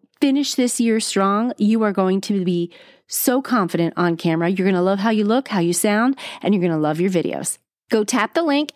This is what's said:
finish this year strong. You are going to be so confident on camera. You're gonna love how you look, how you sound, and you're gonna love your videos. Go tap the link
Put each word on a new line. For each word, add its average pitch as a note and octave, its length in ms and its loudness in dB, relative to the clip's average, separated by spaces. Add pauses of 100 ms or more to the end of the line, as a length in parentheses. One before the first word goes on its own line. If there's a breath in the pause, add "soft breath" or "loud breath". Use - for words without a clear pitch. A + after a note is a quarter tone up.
(200)
finish C#4 360 0
this B3 260 0
year A3+ 180 2
strong. G#3 580 0
You A3 260 2
are G#3 100 0
going F#3+ 280 2
to G3 220 -2
be F3 300 -2 (380 loud breath)
so C4 300 0
confident F#3 560 0
on F3 180 0
camera. E3 340 0
You're F#3 180 0
gonna F3+ 160 2
love G3 160 0
how G#3 100 0
you G#3+ 160 0
look, A#3+ 220 0
how G3+ 120 -2
you E3+ 140 2
sound, A3 420 0 (280 loud breath)
and G3 100 2
you're F#3+ 80 2
gonna E3+ 160 0
love D3+ 220 0
your F#3 100 0
videos. - 480 -2 (320)
Go A3 140 2
tap C#4+ 320 -2
the E4 80 2
link D4 320 0